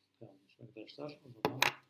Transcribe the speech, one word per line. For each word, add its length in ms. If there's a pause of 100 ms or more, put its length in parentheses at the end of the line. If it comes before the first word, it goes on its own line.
(220)
Yanlış 400
arkadaşlar. 640
O 60
zaman 280 (300)